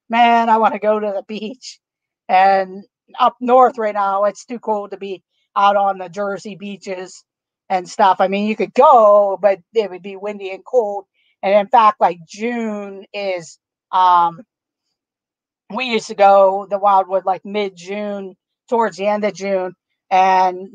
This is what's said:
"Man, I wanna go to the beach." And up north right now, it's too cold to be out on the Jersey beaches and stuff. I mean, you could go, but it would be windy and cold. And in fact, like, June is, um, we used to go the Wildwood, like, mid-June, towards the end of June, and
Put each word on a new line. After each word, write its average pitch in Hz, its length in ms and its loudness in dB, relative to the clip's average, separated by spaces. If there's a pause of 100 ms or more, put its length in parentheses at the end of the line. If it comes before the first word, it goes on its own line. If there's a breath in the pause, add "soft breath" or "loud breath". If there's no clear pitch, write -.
"Man, 233 400 2
I 220 80 4
wanna 208 220 0
go 214 200 -2
to 208 140 -6
the 196 140 -8
beach." - 520 -14 (500)
And 190 540 2 (360)
up 240 220 2
north 247 360 4
right 214 180 -4
now, 196 300 -2
it's 202 200 -4
too 240 140 -14
cold 208 320 -6
to 196 60 -14
be 190 260 -12 (320)
out 202 220 4
on 196 220 0
the 180 100 -12
Jersey 196 460 -8
beaches 185 680 -14 (460)
and 185 200 -4
stuff. 190 320 2
I 190 60 2
mean, 202 200 -2
you 214 80 -4
could - 180 -6
go, 208 680 6
but 196 180 0 (140)
it 208 180 -2
would 180 120 -14
be 196 140 -14
windy 202 340 -10
and 190 140 -16
cold. 202 400 -4 (380)
And 196 120 0
in 202 140 2
fact, 220 320 2
like, 180 260 -2
June 208 840 -10
is, 185 460 -8 (320)
um, 175 500 2 (1300)
we 247 120 -6
used 226 220 -4
to 226 80 -12
go 196 540 4
the 196 100 -4
Wildwood, 190 460 0
like, 185 200 -4
mid-June, 196 880 -8 (340)
towards 220 280 -2
the 196 100 -4
end 208 180 -2
of 196 80 -4
June, 185 400 -6 (380)
and 185 640 2